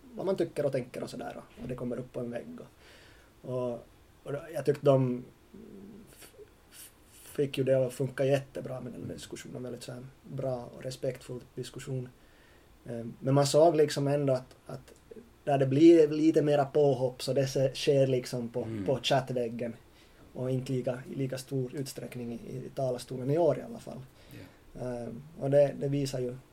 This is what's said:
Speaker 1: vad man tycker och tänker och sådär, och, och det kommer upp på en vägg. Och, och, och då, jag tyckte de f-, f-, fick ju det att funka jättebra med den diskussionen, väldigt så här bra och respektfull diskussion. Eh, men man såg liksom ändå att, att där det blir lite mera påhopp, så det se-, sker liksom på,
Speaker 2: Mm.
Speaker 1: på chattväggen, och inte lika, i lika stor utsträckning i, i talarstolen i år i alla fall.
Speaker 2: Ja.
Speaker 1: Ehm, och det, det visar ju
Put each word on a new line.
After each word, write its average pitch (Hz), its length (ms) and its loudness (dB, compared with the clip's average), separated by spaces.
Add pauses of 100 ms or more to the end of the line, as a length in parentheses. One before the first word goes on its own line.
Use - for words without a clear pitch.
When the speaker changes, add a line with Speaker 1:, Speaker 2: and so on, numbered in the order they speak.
(140)
Speaker 1:
vad 214 120 -8
man 190 120 0
tycker 151 280 -2
och 135 60 2
tänker 127 320 -6
och - 60 -10
sådär, 117 280 -12
och, - 260 -18
och - 60 -10
det 127 60 -6
kommer 123 240 -6
upp - 140 -12
på 127 60 -6
en 120 120 -6
vägg. 120 260 -10 (840)
Och, 127 120 -8
och, 123 180 -2 (520)
och 143 100 -8
då, 143 60 -6 (140)
jag 143 120 -4
tyckte 143 200 0
de 131 400 4 (880)
f-, - 220 -20 (380)
f-, - 200 -20 (200)
fick - 460 -6
ju 135 60 0
det 131 240 4
att 127 60 -8
funka 135 320 -2
jättebra 131 560 -2
med 123 120 -10
den - 140 -12
diskussionen, - 560 -12
väldigt 120 200 -10
så 131 80 -12
här 123 140 -14 (180)
bra 131 520 -6
och - 80 -16
respektfull 127 580 -6 (140)
diskussion. 127 540 -8 (760)
Eh, 117 200 -8 (140)
men 135 140 2
man 139 140 4
såg 156 280 8
liksom 147 320 2
ändå 143 260 2
att, - 220 -6 (100)
att - 280 -16 (500)
där 139 140 2
det 135 80 4
blir 156 420 10
lite 156 340 4
mera 147 240 4
påhopp, 135 580 2
så 135 100 -2
det 139 140 2
se-, 135 280 0
sker 135 320 4
liksom 127 420 -2
på, 120 140 -4
Speaker 2:
Mm. 107 220 -6
Speaker 1:
på 131 180 0
chattväggen, 120 720 -2 (640)
och 127 120 -2
inte 131 200 -2
lika, 127 400 -4
i - 40 -8
lika 131 220 -4
stor 131 380 -6
utsträckning 123 580 -8
i, - 20 -8
i 127 400 -12
talarstolen 127 560 -4
i 151 60 2
år 160 220 4
i - 20 -10
alla 117 180 -12
fall. 120 220 -14 (300)
Speaker 2:
Ja. - 540 -18
Speaker 1:
Ehm, 120 360 -8 (180)
och 139 100 -2
det, 139 300 6
det 143 80 -2
visar 139 320 -2
ju 127 160 -4 (180)